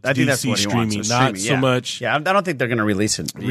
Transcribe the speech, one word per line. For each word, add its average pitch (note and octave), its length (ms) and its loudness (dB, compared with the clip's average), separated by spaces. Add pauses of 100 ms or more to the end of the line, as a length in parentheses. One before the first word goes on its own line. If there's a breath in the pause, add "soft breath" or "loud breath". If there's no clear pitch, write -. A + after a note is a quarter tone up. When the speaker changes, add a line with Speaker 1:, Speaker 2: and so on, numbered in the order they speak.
Speaker 1:
I C3 100 0
think C3 120 2
that's C3 160 0
Speaker 2:
D C3 60 -2
C - 20 0
Speaker 1:
what G#2 80 0
he G2+ 80 0
wants, A2 260 0
Speaker 2:
streaming, G#2 120 -4
Speaker 1:
so A#2 100 0
Speaker 2:
not B2 80 4 (140)
Speaker 1:
streaming, F#2+ 60 -8
Speaker 2:
so G#2 120 0
Speaker 1:
yeah. C3 60 2
Speaker 2:
much B2+ 400 0
Speaker 1:
Yeah, A#2 120 0
I, C3 40 2
I - 20 0
don't F#3 260 2
think E3 140 -4
they're B2+ 100 0
gonna A2+ 160 0
release G#2 360 0
it. E2 180 -6
Yeah. A2 120 -8